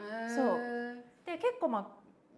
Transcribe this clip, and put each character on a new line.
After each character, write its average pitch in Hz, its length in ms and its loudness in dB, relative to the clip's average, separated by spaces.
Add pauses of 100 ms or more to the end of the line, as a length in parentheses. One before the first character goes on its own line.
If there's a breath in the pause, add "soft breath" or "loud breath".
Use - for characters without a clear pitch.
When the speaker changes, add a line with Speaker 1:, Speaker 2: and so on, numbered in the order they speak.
(300)
Speaker 1:
そ 233 120 2
う。 247 40 6
Speaker 2:
へ 233 40 6
ー。 240 460 0 (300)
Speaker 1:
で、 349 120 -4
結 480 220 2
構 330 80 4
ま 226 120 2
あ、 196 80 -4 (500)